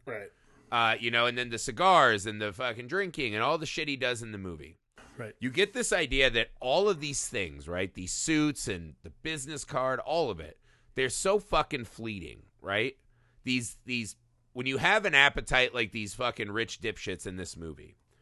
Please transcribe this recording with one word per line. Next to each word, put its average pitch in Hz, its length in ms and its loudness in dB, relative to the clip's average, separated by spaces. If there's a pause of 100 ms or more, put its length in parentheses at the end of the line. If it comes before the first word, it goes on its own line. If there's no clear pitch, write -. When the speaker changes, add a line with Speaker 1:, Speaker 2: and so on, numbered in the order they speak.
Speaker 1:
Right. 107 220 -10 (420)
Speaker 2:
Uh, 113 280 4
you 117 120 -2
know, 120 160 4
and 120 100 -2
then 123 120 -4
the 113 100 -6
cigars 131 680 6
and 107 160 -6
the 104 100 -2
fucking 123 360 -6
drinking 151 480 -4
and 113 80 0
all 156 160 0
the 156 80 -6
shit 156 200 -4
he 139 80 -4
does 123 280 -2
in 113 80 -10
the 104 80 -8
movie. 80 400 -12 (360)
Speaker 1:
Right. 107 240 -12
Speaker 2:
You 127 120 -4
get 190 220 2
this 247 200 0
idea 135 380 4
that 117 180 2 (100)
all 165 300 4
of 175 100 0
these 143 280 -6
things, 76 400 -4
right? 92 260 -2
These 90 200 -8
suits 151 540 0
and 85 360 -6
the 82 80 -16 (100)
business 151 420 -8
card, 131 360 -2
all 147 320 0
of 85 80 -6
it, 78 180 -14 (380)
they're 131 140 2
so 196 300 2
fucking 151 460 -2
fleeting, 98 560 -10 (200)
right? 104 360 0 (460)
These, 127 420 -2
these, 117 300 -6 (380)
when 127 120 -4
you 131 120 0
have 202 280 4
an 170 100 0
appetite 127 580 6
like 117 180 0
these 107 240 -6
fucking 117 360 -2
rich 110 300 -4
dipshits 104 460 -6
in 92 100 -8
this 87 180 -10
movie, 78 400 -14 (260)